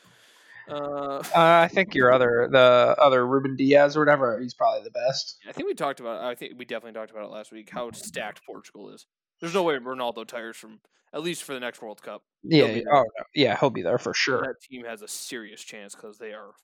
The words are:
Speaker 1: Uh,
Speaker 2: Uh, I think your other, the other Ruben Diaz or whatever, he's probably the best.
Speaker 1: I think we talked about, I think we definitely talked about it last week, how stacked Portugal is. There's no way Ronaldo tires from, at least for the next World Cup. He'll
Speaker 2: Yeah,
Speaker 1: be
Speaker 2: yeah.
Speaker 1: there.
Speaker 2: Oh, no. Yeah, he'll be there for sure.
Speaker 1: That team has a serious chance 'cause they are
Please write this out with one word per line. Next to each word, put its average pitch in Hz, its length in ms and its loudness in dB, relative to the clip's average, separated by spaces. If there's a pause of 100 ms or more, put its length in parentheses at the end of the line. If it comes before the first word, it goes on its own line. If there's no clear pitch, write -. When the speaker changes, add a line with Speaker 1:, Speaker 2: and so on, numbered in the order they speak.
(680)
Speaker 1:
Uh, 143 480 -8
Speaker 2:
Uh, 139 60 -8 (120)
I 165 320 6
think 190 280 -2
your 127 180 6
other, 120 380 2
the 123 480 8
other 131 260 6
Ruben 135 300 0
Diaz 143 420 4
or 156 40 2
whatever, 135 380 2
he's 123 140 -10
probably 110 300 -2
the 110 80 -16
best. 123 560 -6
Speaker 1:
I 120 40 -18
think 349 160 -10
we 403 60 -6
talked 147 260 -6
about, 113 240 -10
I 123 120 -8
think 123 240 -18
we 123 60 -16
definitely 113 340 -12
talked 110 120 -14
about 107 120 -14
it 104 80 -14
last 107 200 -18
week, 110 200 -20
how 123 200 -10
stacked 110 540 -14
Portugal 104 460 -20
is. 107 160 -20 (320)
There's 170 160 -8
no 190 80 0
way 160 120 0
Ronaldo 120 520 -8
tires 117 300 -14
from, 110 220 -20 (340)
at 147 100 -10
least 170 200 -8
for 147 100 -14
the 131 60 -10
next 123 220 -12
World 107 220 -18
Cup. 104 200 -16 (240)
He'll 147 200 4
Speaker 2:
Yeah, 110 60 -4
Speaker 1:
be 113 60 -4
Speaker 2:
yeah. - 60 -10
Speaker 1:
there. 143 100 0
Speaker 2:
Oh, 135 80 4 (140)
no. - 60 -14 (100)
Yeah, 147 260 0
he'll 143 120 2
be 107 100 -8
there 92 160 -2
for - 160 -6
sure. 123 280 -2
Speaker 1:
That 127 200 -8
team 123 240 -18
has 113 160 -14
a - 60 -20
serious 107 560 -14
chance 104 320 -20
'cause 104 240 -20
they 110 140 -14
are 104 180 -20 (120)